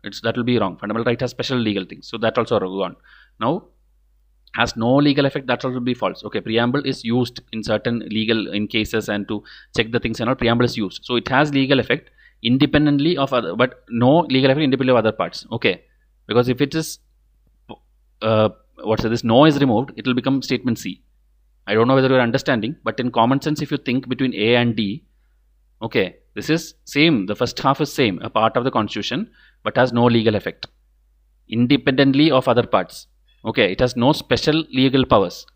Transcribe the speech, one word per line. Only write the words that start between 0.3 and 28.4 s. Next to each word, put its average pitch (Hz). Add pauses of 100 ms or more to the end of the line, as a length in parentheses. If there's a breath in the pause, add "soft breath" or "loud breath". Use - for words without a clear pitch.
will 120
be 120
wrong. 95
Fundamental 113
right 120
has 123
special 127
legal 101
things, -
so 117
that 113
also 110
gone. 92 (440 soft breath)
Now 131 (920)
has 120
no 117
legal 143
effect, 135
that 123
also 127
will 127
be 120
false. 92
Okay, 104
preamble 120
is 135
used 120 (120)
in 110
certain 113 (100)
legal, 110
in 104
cases 110
and 101
to 104 (340 loud breath)
check 113
the 120
things 113
and 113
all, 131
preamble 120
is 120
used. 101
So 123
it 120
has 143
legal 135
effect 120 (320 soft breath)
independently 143
of 139
other, 104
but 127
no 123
legal 131
effect 151
independently 131
of 113
other 110
parts. -
Okay, 110 (420)
because 120
if 127
it 143
is, 160 (1200)
uh, 110 (320)
what's 110
this, 117
no 117
is 143
removed, 131
it -
will 127
become 127
statement 120
C. - (640)
I 101
don't 113
know 135
whether 131
you 131
are 127
understanding, 123
but 110
in 123
common 120
sense, 151
if 143
you 147
think 131
between 127
A 110
and 120
D, 104 (760)
okay, 110 (180)
this 104
is 165 (100)
same, 143
the 104
first -
half 135
is 147
same, 104
a 113
part 110